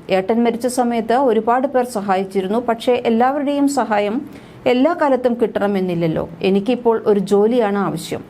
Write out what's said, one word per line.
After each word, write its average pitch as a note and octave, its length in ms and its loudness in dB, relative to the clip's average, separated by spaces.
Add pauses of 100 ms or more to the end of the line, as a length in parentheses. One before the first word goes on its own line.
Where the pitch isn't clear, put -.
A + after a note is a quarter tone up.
(100)
ഏട്ടൻ F#3+ 340 2
മരിച്ച A#3 220 0
സമയത്ത് A#3+ 460 -2
ഒരുപാട് A#3+ 540 2
പേർ B3+ 180 0
സഹായിച്ചിരുന്നു. G3 760 -2
പക്ഷേ A#3+ 480 0
എല്ലാവരുടെയും C#4 640 2
സഹായം A3 800 -2 (180)
എല്ലാ C4 360 4
കാലത്തും B3+ 320 0
കിട്ടണമെന്നില്ലല്ലോ. F#3+ 920 -2 (140)
എനിക്കിപ്പോൾ A3 640 0
ഒരു G#3 140 4
ജോലിയാണ് G3+ 580 2
ആവശ്യം. D#3+ 520 -6